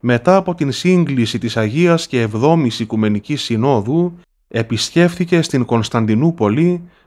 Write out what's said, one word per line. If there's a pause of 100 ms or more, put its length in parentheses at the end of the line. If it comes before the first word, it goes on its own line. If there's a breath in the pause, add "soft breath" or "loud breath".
Μετά
από
την
σύγκληση
της
Αγίας
και
Εβδόμης
Οικουμενικής
Συνόδου, (300 loud breath)
επισκέφθηκε
στην
Κωνσταντινούπολη (240 loud breath)